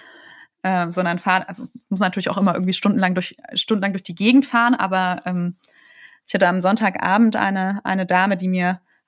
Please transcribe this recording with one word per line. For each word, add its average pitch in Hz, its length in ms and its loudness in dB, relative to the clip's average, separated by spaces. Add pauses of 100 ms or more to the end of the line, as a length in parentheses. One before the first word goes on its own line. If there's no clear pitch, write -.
(640)
äh, 180 280 0
sondern 180 280 -2
fahr-, 185 300 0
also - 200 -14 (200)
muss 190 120 -2
natürlich 185 300 -2
auch - 80 -4
immer 185 160 2
irgendwie 185 180 -2
stundenlang 185 420 0
durch, 180 220 -6 (180)
stundenlang 202 380 -2
durch 185 100 -6
die 175 120 -12
Gegend 254 320 4
fahren, 240 280 2
aber, 185 500 -2
ähm, 180 320 -4 (680)
ich - 80 -6
hatte 190 120 4
am 180 160 2
Sonntagabend 208 720 2
eine, 196 500 -2
eine 190 220 -2
Dame, 185 300 2
die 185 120 -4
mir 180 320 0 (280)